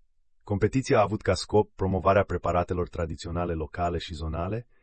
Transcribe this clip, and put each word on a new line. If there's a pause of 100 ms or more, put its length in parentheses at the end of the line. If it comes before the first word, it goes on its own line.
(420)
Competiția
a
avut
ca
scop
promovarea
preparatelor
tradiționale
locale
și
zonale, (160)